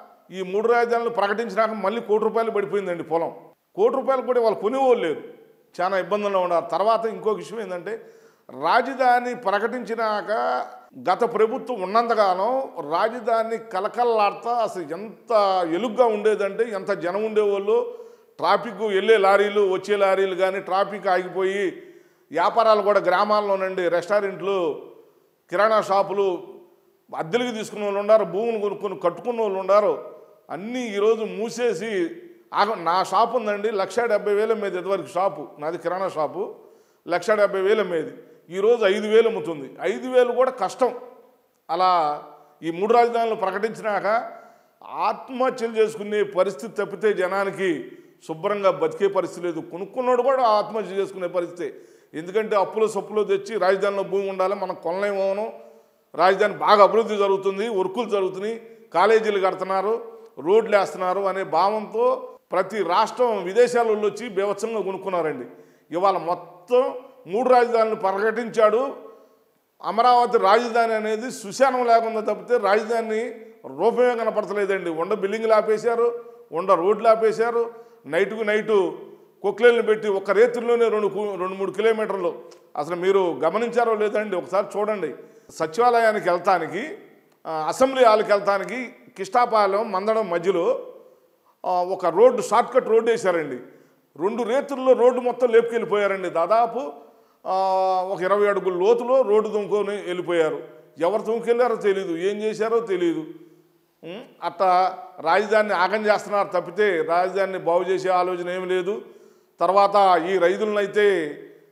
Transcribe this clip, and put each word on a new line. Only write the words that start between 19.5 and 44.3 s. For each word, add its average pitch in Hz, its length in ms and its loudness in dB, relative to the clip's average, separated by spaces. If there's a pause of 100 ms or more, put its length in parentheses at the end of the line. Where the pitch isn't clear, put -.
వచ్చే 196 240 -2
లారీలు 190 380 2
కానీ 185 260 -2
ట్రాఫిక్ 196 480 -2
ఆగిపోయి 185 720 -2 (480)
వ్యాపారాలు 208 520 2
కూడా 196 180 4
గ్రామాల్లోనండి 190 880 0
రెస్టారెంట్లు, 180 960 -2 (680)
కిరాణా 208 300 2
షాపులు 190 640 0 (720)
అద్దెలకు 220 380 -2
తీసుకున్న 208 300 -8
వాళ్ళు 202 160 -2
ఉన్నారు, 208 240 4
భూములు 214 340 -4
కొనుక్కొని 196 420 -6
కట్టుకున్న 180 400 -2
వాళ్ళు 196 180 -2
ఉన్నారు. 190 560 2 (360)
అన్నీ 214 300 -8
ఈరోజు 214 440 0
మూసేసి 202 840 -4 (440)
ఆగ-, 196 240 0
నా 175 240 0
షాప్ 220 340 2
ఉందండి, 214 340 -2
లక్ష 190 300 -2
డెబ్బై 208 340 0
వేల 220 180 0
మీద 202 240 -4
ఇదివరకు 180 300 -4
షాపు 160 420 -4 (100)
నాది, 160 200 -6
కిరాణా 180 300 -4
షాపు 156 460 -6 (540)
లక్ష 175 220 -2
డెబ్బై 202 300 2
వేల 202 220 2
మీద 170 220 -2 (460)
ఈరోజు 214 340 2
ఐదు 208 220 2
వేలు 226 220 4
అమ్ముతుంది. 160 520 -8
ఐదు 233 280 -4
వేలు 247 240 2
కూడా 254 180 2
కష్టం. 214 440 -2 (760)
అలా 165 520 2 (400)
ఈ 160 80 -6
మూడు 196 240 0
రాజధానులు 233 400 4
ప్రకటించినాక 196 1000 -4 (520)